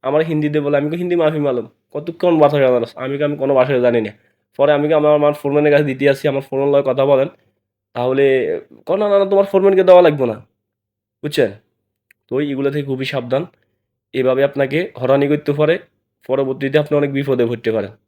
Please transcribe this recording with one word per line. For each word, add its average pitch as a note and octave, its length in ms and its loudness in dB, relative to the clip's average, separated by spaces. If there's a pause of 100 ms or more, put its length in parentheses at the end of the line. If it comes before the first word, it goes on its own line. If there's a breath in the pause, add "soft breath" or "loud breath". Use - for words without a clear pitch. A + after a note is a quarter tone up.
আমার C#3+ 200 0
হিন্দিতে D3+ 380 -2
বলে, C#3+ 160 -2
আমি D3 140 -2
কি E3 60 -6
হিন্দি F3 200 -2
মাফি D#3+ 220 0
মালুম? B2+ 280 -2 (260)
"কতক্ষণ E3+ 460 -2
ভাষা C#3+ 200 4
জানার B2+ 240 2
আছে?" A#2 140 -8
আমি C3+ 220 -8
কি, D3 60 -2
"আমি D3 120 -4
কোনো C#3 180 -2
ভাষা C3 240 2
জানি A#2+ 220 2
না।" G#2 120 -8 (440)
পরে C#3+ 160 2
আমি D3 160 0
কি D#3+ 60 2
আমার, D3+ 200 2
আমার D3 180 2
ফোরম্যানের D3 400 0
কাছে D3 120 2
দিতে C3+ 260 0
আসি, C#3 180 -2
"আমার C#3 140 -4
ফোনের C#3 260 -4
লগে C#3+ 140 2
কথা C3+ 240 0
বলেন।" C#3 220 2 (680)
তাহলে C3 300 0 (640)
ক, - 40 -8
"না, G#3 180 -2
না, G3+ 100 2
না, G3 80 2
তোমার G3 180 2
ফোরম্যানকে F#3+ 400 2
দেওয়া F3+ 180 8
লাগবে D3+ 240 2
না।" A2 80 -4 (880)
বুঝছেন? C#3+ 280 0 (760)
তো B2+ 120 -4
এগুলো C#3 300 -4
থেকে C#3+ 140 -6
খুবই C3+ 200 -6
সাবধান। C3 420 -6 (680)
এভাবে C3 320 0
আপনাকে C#3 340 -2 (180)
হয়রানি C#3 320 0
করতে D3 240 -2
পারে, D3+ 260 0 (480)
পরবর্তীতে C3+ 520 -2
আপনি D3 180 0
অনেক C#3+ 160 0
বিপদে C3+ 340 0
পড়তে A2+ 260 -4
পারেন। G#2 180 -4 (160)